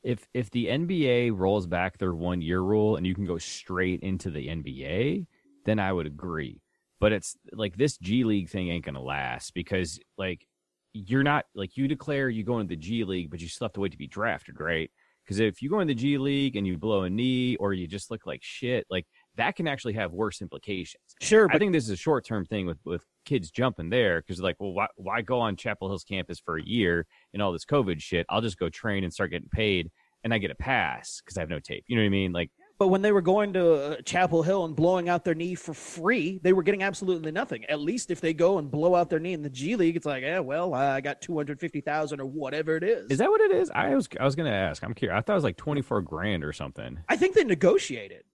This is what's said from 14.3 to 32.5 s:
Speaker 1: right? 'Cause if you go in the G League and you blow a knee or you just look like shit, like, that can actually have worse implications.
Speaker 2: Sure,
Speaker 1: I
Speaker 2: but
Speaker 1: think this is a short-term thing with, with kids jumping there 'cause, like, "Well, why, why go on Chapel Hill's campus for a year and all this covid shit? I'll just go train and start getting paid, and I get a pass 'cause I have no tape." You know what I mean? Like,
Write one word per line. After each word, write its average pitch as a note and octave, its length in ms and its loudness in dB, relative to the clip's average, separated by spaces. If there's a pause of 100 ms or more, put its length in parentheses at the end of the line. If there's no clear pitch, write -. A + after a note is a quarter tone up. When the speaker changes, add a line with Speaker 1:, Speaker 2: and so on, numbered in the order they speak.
Speaker 1:
right? D#2+ 300 -2 (360)
'Cause G2 120 -4
if A2 200 2
you C#3 120 -4
go G#3+ 80 2
in F3 80 2
the C#3 80 0
G C#3 240 0
League C#3 360 0
and G2 120 0
you F2+ 100 -2
blow G2 240 2
a F#2 80 0
knee B2+ 460 0
or G2 180 0
you F2+ 140 -4
just G2 240 -10
look A2 160 -12
like C#2 160 -10
shit, B2 480 -4
like, F#2 160 -2 (300)
that A#2+ 180 0
can E3 120 -4
actually B2+ 260 -4
have G2 200 -4
worse G2+ 260 -2
implications. F2+ 800 -10
Speaker 2:
Sure, G#3+ 300 8
Speaker 1:
I - 40 4
Speaker 2:
but - 60 6
Speaker 1:
think G3+ 140 4
this C#3 120 2
is A2 40 -6
a F#2+ 80 -2
short-term A2+ 480 0
thing G2 220 -4
with, E2 180 -4
with E2+ 180 -4 (220)
kids G#2+ 240 -2
jumping G2+ 400 -2
there G2 320 2
'cause, F2 180 -10
like, F2+ 200 0
"Well, F#2+ 140 -6
why, G2 140 0 (100)
why G2 260 -4
go B2 160 -2
on A2 160 0
Chapel G2+ 340 -6
Hill's G2 140 -6
campus F2+ 360 -6
for E2 180 -6
a D#2+ 60 -6
year E2+ 440 2 (260)
and G2+ 80 -4
all G2 100 2
this E2 140 -6
covid F#2+ 380 0
shit? E2+ 260 -2
I'll G#2 100 0
just A2 200 -4
go E2+ 100 0
train G2 340 -4
and E2+ 80 -4
start F2 200 -4
getting E2+ 180 -8
paid, F#2+ 400 0 (340)
and A#2 80 -2
I A2+ 60 2
get G2 140 -2
a - 40 -10
pass F2 680 -2
'cause - 160 -12
I F2 40 -2
have D#2+ 80 -6
no D#2 100 -4
tape." - 280 -10
You A#2+ 80 -2
know A2+ 80 6
what - 20 6
I G2+ 40 4
mean? F#2+ 220 2
Like, F2 200 -4 (260)